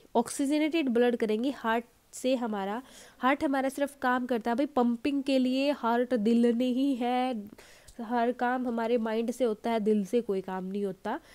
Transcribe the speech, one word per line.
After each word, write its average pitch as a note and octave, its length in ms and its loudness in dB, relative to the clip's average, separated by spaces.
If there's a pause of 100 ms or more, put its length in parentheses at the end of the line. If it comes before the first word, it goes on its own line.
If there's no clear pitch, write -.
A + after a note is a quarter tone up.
(160)
ऑक्सीजनेटेड D4 720 0
ब्लड A#3+ 260 2
करेंगी A3+ 340 -2
हार्ट A#3 360 -2 (280)
से, B3+ 220 0
हमारा G#3+ 480 -4 (340)
हार्ट C#4 260 2
हमारा C4+ 260 0
सिर्फ C#4 320 -4
काम B3+ 240 0
करता A#3+ 260 -2
है A#3 60 -2
भाई C#4+ 80 2
पंपिंग C4 580 0
के C4+ 140 2
लिए, C4 340 2
हार्ट B3 420 0
दिल A#3 320 4
नहीं B3+ 500 2
है, B3 540 -2 (520)
हर A#3 300 0
काम B3 360 -2
हमारे A#3 300 0
माइंड A3+ 340 0
से B3 120 -2
होता A#3 280 -2
है, A3+ 80 0
दिल G#3 260 2
से A#3+ 160 0
कोई G3 200 -2
काम F#3 220 -6
नहीं G3 220 -4
होता, G#3 340 -6 (160)